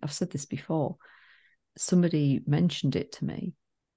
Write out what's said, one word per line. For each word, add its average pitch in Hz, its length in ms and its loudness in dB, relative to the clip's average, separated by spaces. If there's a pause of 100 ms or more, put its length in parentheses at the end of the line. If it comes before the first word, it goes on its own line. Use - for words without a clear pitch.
I've 147 100 -6
said - 180 -4
this - 140 -8
before, 160 520 -4 (800)
somebody 165 680 2
mentioned 151 500 2
it - 160 -4
to - 120 -8
me - 300 -6 (420)